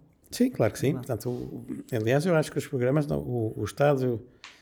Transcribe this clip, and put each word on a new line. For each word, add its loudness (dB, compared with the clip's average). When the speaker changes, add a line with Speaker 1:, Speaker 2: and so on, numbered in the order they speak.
Speaker 1:
Sim, 2
claro 2
que -10
sim. 2
Speaker 2:
Claro. -4
Speaker 1:
Portanto, -4
o, -8
aliás, 2
eu 4
acho 2
que -4
os -6
programas, 2
não, 0
o, -2
o -4
Estado, 2